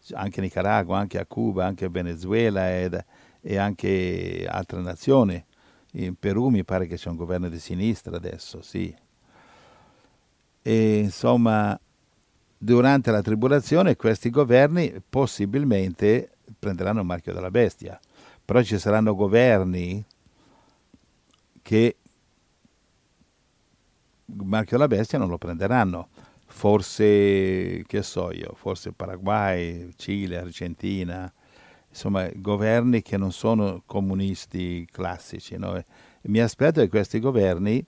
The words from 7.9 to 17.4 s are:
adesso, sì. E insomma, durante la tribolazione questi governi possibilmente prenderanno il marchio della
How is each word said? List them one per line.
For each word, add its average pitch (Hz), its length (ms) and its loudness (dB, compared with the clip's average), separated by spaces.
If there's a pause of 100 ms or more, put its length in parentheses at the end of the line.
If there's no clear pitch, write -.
adesso, - 460 -12
sì. 87 340 -8 (1700)
E 110 380 2
insomma, 107 800 2 (800)
durante 120 540 4
la 107 100 2
tribolazione 135 760 2
questi - 340 0
governi 143 640 4 (140)
possibilmente 107 1200 2 (260)
prenderanno 98 440 -4
il 95 40 -4
marchio 87 280 -6
della 90 180 -8